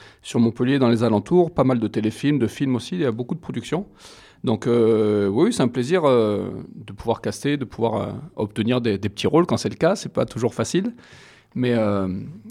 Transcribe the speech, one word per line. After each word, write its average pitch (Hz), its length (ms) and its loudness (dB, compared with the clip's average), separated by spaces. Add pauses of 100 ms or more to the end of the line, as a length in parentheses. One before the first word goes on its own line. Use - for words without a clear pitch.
(220)
sur - 180 -4
Montpellier, 123 400 2
dans 123 100 4
les 117 140 2
alentours, 143 500 2
pas 139 120 2
mal 127 140 2
de 107 80 0
téléfilms, 120 520 -2
de 113 80 0
films 131 300 -2
aussi, - 180 -8
il 175 60 -2
y 147 40 0
a 120 60 0
beaucoup 123 240 -6
de 156 60 -12
productions. 143 440 -6 (580)
Donc, 117 240 0
euh, 110 600 4
oui, 139 240 2
c'est 180 120 2
un 120 40 4
plaisir, 135 380 0
euh, 107 440 2 (260)
de 104 180 -16
pouvoir 113 280 -4
caster, 143 360 -4
de 135 80 -6
pouvoir, 110 340 -4
euh, 101 120 -6 (240)
obtenir 113 440 -2
des, 110 200 0
des 101 100 -4
petits - 160 -6
rôles 165 220 4
quand - 100 0
c'est 113 120 -4
le - 60 -10
cas, 175 200 2
c'est - 180 -10
pas 117 120 0
toujours 113 280 -4
facile. 190 400 -2 (600)
Mais, 123 180 0
euh, 101 340 0 (420)